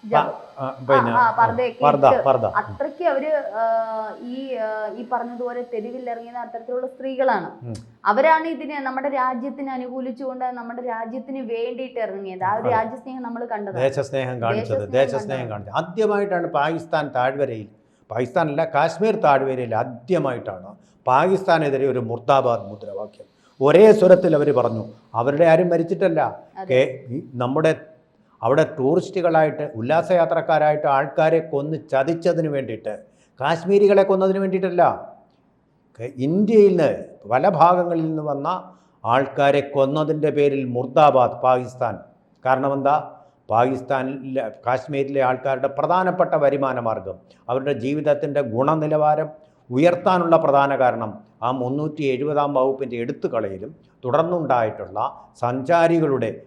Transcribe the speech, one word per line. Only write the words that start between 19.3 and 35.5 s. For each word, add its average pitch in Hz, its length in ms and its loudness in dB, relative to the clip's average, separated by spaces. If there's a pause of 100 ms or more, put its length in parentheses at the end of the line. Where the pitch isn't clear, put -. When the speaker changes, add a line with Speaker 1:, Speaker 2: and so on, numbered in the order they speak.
Speaker 2:
ആദ്യമായിട്ടാണ് 120 880 -4 (360)
പാകിസ്ഥാനെതിരെ 151 840 2
ഒരു 123 160 -2
മുർദാബാദ് 120 640 0
മുദ്രാവാക്യം 104 560 -14 (320)
ഒരേ 156 260 8 (140)
സ്വരത്തിൽ 180 380 8
അവര് 147 200 2
പറഞ്ഞു. 110 260 -2 (360)
അവരുടെ 143 320 2
ആരും 175 200 4
മരിച്ചിട്ടല്ല. 165 480 0 (400)
Speaker 1:
അതെ. - 100 -12
Speaker 2:
കേ-, 131 220 4 (220)
ഈ - 20 -6 (260)
നമ്മുടെ 156 300 2 (720)
അവിടെ 147 180 4 (120)
ടൂറിസ്റ്റുകളായിട്ട് 156 880 0 (160)
ഉല്ലാസയാത്രക്കാരായിട്ട് 156 1120 0
ആൾക്കാരെ 156 460 2 (120)
കൊന്ന് 147 240 -4 (160)
ചതിച്ചതിന് 160 600 0
വേണ്ടിയിട്ട്, 110 400 -6 (460)
കാശ്മീരികളെ 196 720 4
കൊന്നതിന് 190 340 2
വേണ്ടിയിട്ടല്ല. 180 380 0 (1160)